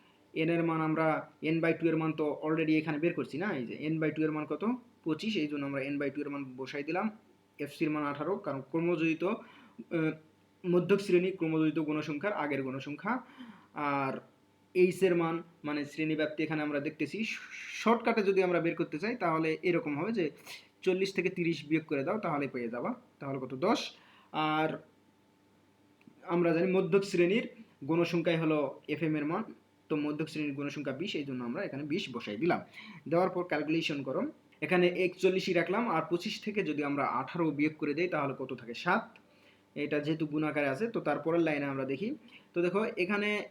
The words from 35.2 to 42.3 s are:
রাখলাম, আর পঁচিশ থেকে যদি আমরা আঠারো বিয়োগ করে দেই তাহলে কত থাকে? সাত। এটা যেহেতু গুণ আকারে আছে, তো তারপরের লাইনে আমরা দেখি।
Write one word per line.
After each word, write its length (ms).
রাখলাম, 360
আর 220
পঁচিশ 300
থেকে 220
যদি 220
আমরা 200
আঠারো 460
বিয়োগ 260
করে 180
দেই 140
তাহলে 300
কত 160
থাকে? 200
সাত। 440
এটা 260
যেহেতু 260
গুণ 180
আকারে 240
আছে, 180
তো 140
তারপরের 400
লাইনে 260
আমরা 180
দেখি। 300